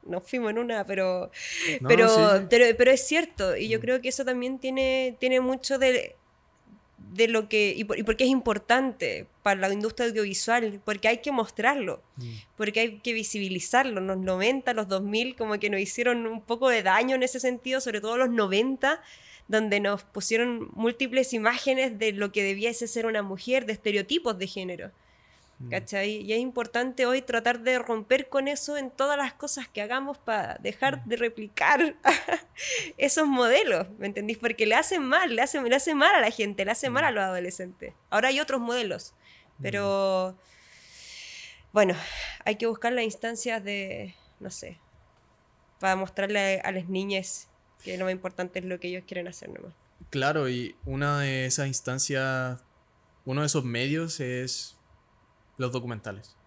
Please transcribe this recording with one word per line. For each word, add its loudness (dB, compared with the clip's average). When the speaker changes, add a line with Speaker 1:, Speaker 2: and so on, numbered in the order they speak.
Speaker 1:
Nos -8
fuimos -2
en -2
una, -2
pero, -2
Speaker 2:
No, -4
Speaker 1:
pero, 10
Speaker 2:
sí, 8
sí. -4
Speaker 1:
pero, 10
pero 8
es 6
cierto, 0
y -2
yo 0
Speaker 2:
Mm. -10
Speaker 1:
creo 0
que -4
eso -2
también -4
tiene, 0
tiene 4
mucho 0
de, 2
de 4
lo 2
que, 2
y -2
por, -2
y -2
porque 2
es 6
importante 0
para 2
la 2
industria -2
audiovisual, -2
porque -2
hay 4
que -4
mostrarlo, 0
Speaker 2:
Mm. -12
Speaker 1:
porque 0
hay -2
que -4
visibilizarlo. 0
En -4
los -2
noventa, 0
los -2
dos 0
mil, -2
como -2
que -2
nos -2
hicieron 0
un -6
poco 0
de 2
daño 4
en 0
ese -2
sentido, -2
sobre -4
todo -2
los 4
noventa, 2
donde 2
nos 0
pusieron -2
múltiples 0
imágenes 0
de 0
lo -2
que 0
debiese -2
ser -4
una 0
mujer, -2
de -4
estereotipos -2
de -6
género. -8
Speaker 2:
Mm. -14
Speaker 1:
¿Cachai? -2
Y -4
es 2
importante -2
hoy 2
tratar 0
de 2
romper 0
con 0
eso -4
en -6
todas 0
las -2
cosas -6
que -8
hagamos -6
pa -4
dejar -2
Speaker 2:
Mm. -12
Speaker 1:
de 0
replicar 2
<laughs> 2
esos 4
modelos, 4
¿me -6
entendís? -4
Porque 0
le 4
hacen 2
mal, 2
le 2
hacen, 0
le 6
hacen 2
mal 6
a 6
la 2
gente, -4
le -2
hacen -2
mal 2
Speaker 2:
Mm. 4
Speaker 1:
a 2
los 0
adolescentes. -6
Ahora 2
hay 0
otros -2
modelos, -6
Speaker 2:
Mm. -12
Speaker 1:
pero, -2
bueno, 4
hay 0
que -2
buscar -2
las 0
instancias -4
de, -8
no -12
sé, -14
para 2
mostrarle -2
a, -2
a -2
las -6
niñas -4
que -10
lo -4
más -2
importante -8
es -12
lo -8
que -10
ellos -10
quieren -8
hacer -16
nomás. -16
Speaker 2:
Claro, 0
y -6
una -2
de -2
esas 0
instancias, -4
uno -2
de 0
esos 2
medios -2
es -6
los -4
documentales. -8